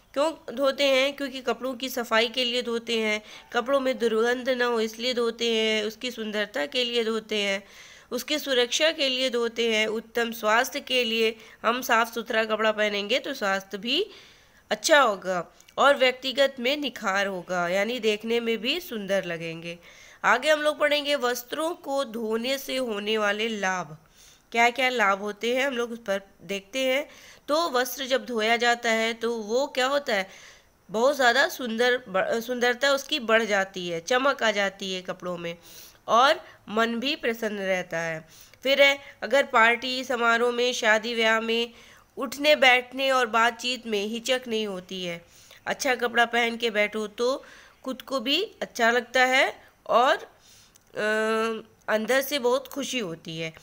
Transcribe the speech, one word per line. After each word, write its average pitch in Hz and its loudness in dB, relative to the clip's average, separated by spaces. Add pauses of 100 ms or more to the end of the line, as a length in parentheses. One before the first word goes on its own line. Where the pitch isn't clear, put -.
(140)
क्यों 302 -4
धोते 269 0
हैं? 277 2
क्योंकि 269 -8
कपड़ों 247 -4
की 254 -8
सफाई 233 0
के 254 -2
लिए 240 -2
धोते 233 -4
हैं, 214 -2 (300)
कपड़ों 247 0
में 262 0
दुर्गंध 233 0
ना 247 0
हो 240 0
इसलिए 233 -2
धोते 233 0
हैं, 220 2
उसकी 220 -6
सुंदरता 214 -4
के 262 -2
लिए 233 -2
धोते 220 -4
हैं, 202 -2 (460)
उसकी 254 -4
सुरक्षा 269 0
के 311 -2
लिए 254 0
धोते 233 0
हैं, 214 2
उत्तम 226 -4
स्वास्थ्य 233 0
के 254 0
लिए। 226 0 (260)
हम 240 0
साफ 233 2
सुथरा 226 -2
कपड़ा 220 0
पहनेंगे 208 0
तो 302 -6
स्वास्थ्य 196 -4
भी 269 -2 (600)
अच्छा 294 4
होगा 185 0 (240)
और 277 6
व्यक्तिगत 262 0
में 254 0
निखार 226 -2
होगा, 180 -4
यानी 208 -2
देखने 220 0
में 233 -2
भी 269 -2
सुंदर 196 -4
लगेंगे। 170 -8 (460)
आगे 247 4
हम 311 4
लोग 302 0
पढ़ेंगे 294 2
वस्त्रों 269 -4
को 277 -4
धोने 233 -4
से 269 -8
होने 220 -2
वाले 208 0
लाभ। 185 -4 (540)
क्या 240 4
क्या 254 0
लाभ 208 2
होते 208 -4
हैं 262 0
हम 269 -4
लोग 233 -4
उस 233 -10
पर 196 -4 (200)
देखते 196 -8
हैं। 262 0 (400)
तो 320 2
वस्त्र 254 -2
जब 240 0
धोया 226 2
जाता 240 0
है 226 0
तो 226 -4
वो 226 0
क्या 254 0
होता 277 -2
है, 190 -2 (640)
बहुत 240 2
ज़्यादा 262 4
सुंदर 247 0 (100)
ब-, 220 0
सुंदरता 247 0
उसकी 277 -2
बढ़ 226 4
जाती 190 -2
है, 170 -4
चमक 254 0
आ 220 2
जाती 196 -2
है 185 -6
कपड़ों 180 -8
में 170 -8 (500)
और 269 4 (240)
मन 226 0
भी 262 -2
प्रसन्न 226 -4
रहता 180 -2
है। 165 -6 (340)
फिर 277 4
है, 277 6 (240)
अगर 240 4
पार्टी 254 4
समारोह 233 2
में, 247 0
शादी 220 2
ब्याह 226 2
में 226 -2 (420)
उठने 277 2
बैठने 254 4
और 254 2
बातचीत 233 0
में 208 -2
हिचक 233 -2
नहीं 220 -2
होती 185 -10
है, 170 -10 (420)
अच्छा 285 -2
कपड़ा 233 2
पहन 233 0
के 233 -2
बैठो 208 0
तो 247 -4 (400)
खुद 262 -8
को 269 -4
भी 294 -2
अच्छा 226 2
लगता 247 2
है 262 2 (240)
और, 254 4 (800)
अ, 220 -2 (140)
अंदर 220 2
से 277 -2
बहुत 240 0
खुशी 254 -6
होती 165 -8
है। 160 -8